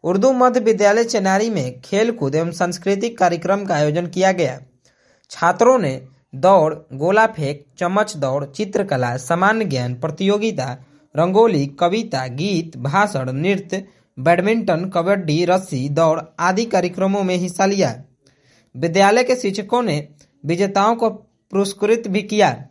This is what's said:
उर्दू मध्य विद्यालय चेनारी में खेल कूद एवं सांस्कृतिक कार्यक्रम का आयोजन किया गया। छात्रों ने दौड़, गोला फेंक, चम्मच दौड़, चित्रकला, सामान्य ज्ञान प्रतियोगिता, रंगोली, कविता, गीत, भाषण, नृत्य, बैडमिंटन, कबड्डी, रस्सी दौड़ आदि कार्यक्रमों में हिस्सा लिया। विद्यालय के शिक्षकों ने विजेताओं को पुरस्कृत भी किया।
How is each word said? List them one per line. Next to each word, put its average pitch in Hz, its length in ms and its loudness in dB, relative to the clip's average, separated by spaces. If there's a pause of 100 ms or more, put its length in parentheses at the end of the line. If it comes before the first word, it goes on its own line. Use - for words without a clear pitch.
उर्दू 196 300 2
मध्य 254 280 4
विद्यालय 208 440 4
चेनारी 208 460 0
में 131 300 -4
खेल 220 300 0
कूद 143 240 -4
एवं 165 180 0
सांस्कृतिक 196 680 -4
कार्यक्रम 185 460 0
का 185 100 -2
आयोजन 151 320 0
किया 185 260 2
गया। 139 280 -2 (720)
छात्रों 226 480 4
ने 135 240 -4 (320)
दौड़, 160 400 4
गोला 175 520 0
फेंक, 151 380 -6 (140)
चम्मच 196 380 -2
दौड़, 139 280 -4
चित्रकला, 143 720 -4
सामान्य 196 480 0
ज्ञान 123 300 -4
प्रतियोगिता, 160 800 -2 (400)
रंगोली, 185 500 2
कविता, 175 600 -2
गीत, 165 500 -4
भाषण, 139 560 -2
नृत्य, 190 520 -4 (340)
बैडमिंटन, 175 680 0
कबड्डी, 175 600 0
रस्सी 170 440 -2
दौड़ 160 320 2 (200)
आदि 185 240 0
कार्यक्रमों 190 580 0
में 185 140 0
हिस्सा 180 300 -2
लिया। 175 360 0 (720)
विद्यालय 196 480 4
के 247 120 0
शिक्षकों 208 460 -2
ने 147 260 -4 (380)
विजेताओं 196 500 2
को 233 140 0
पुरस्कृत 208 1000 -4
भी 190 140 -2
किया। 196 480 0